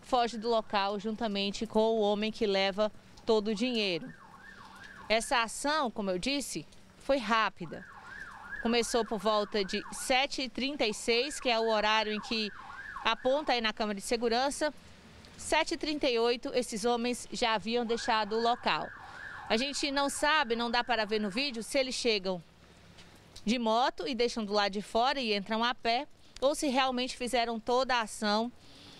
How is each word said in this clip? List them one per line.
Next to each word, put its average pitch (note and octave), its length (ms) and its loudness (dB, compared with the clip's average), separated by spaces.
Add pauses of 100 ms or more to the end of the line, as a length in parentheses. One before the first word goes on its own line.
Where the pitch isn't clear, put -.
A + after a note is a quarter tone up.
foge A#3+ 360 0
do A3 120 -4
local G#3+ 500 0
juntamente G3+ 640 -2
com A3 140 0
o A3+ 220 4
homem G#3 320 2
que A#3 120 -2
leva G3 460 2 (340)
todo A3 240 4
o A3 60 0
dinheiro. G#3+ 580 -2 (960)
Essa A3+ 360 2
ação, C#4+ 480 0
como G3 180 -2
eu F3+ 80 0
disse, F3 480 -2 (320)
foi C#4 200 2
rápida. G3+ 680 -2 (800)
Começou A#3 420 2
por G#3+ 160 -4
volta G#3 440 0
de G3 160 -4 (120)
sete C4+ 500 0
e B3+ 60 -4
trinta C#4 360 -2
e G#3+ 80 0
seis, A#3+ 460 0
que C4 100 -2
é A3+ 120 2
o A3+ 100 2
horário G#3+ 420 2
em G#3 80 -2
que A3 300 -2 (540)
aponta C4 480 2
aí A#3+ 80 2
na A3 120 0
câmera G#3 280 -2
de - 40 -12
segurança. B3 680 0 (640)
Sete D#4+ 360 2
e - 20 -6
trinta D4 340 0
e A#3 80 4
oito, A#3+ 340 2
esses A3+ 320 -2
homens A#3+ 460 0
já A3+ 240 2
haviam A3+ 320 0
deixado A3 480 0
o A3+ 80 2
local. A3+ 460 0 (600)
A A3 80 4
gente C#4 360 0
não C#4+ 160 2
sabe, D4 480 2
não A#3+ 120 0
dá A#3+ 140 2
para A3+ 220 2
ver G#3+ 160 0
no G#3 100 0
vídeo, A#3 320 -2
se - 160 -2
eles C4 160 0
chegam F#3+ 480 0 (1000)
de A#3+ 140 2
moto A#3 480 2
e C#4+ 80 -2
deixam A#3 300 0
do G3+ 80 -4
lado G3+ 200 2
de G3+ 100 -4
fora C4 380 2
e A3 140 0
entram A3 300 0
a A#3+ 100 2
pé, A#3 320 0 (340)
ou C#4 140 4
se D4+ 140 0
realmente B3+ 480 2
fizeram A#3 420 0
toda B3 380 2
a A#3 60 2
ação G#3+ 480 0 (500)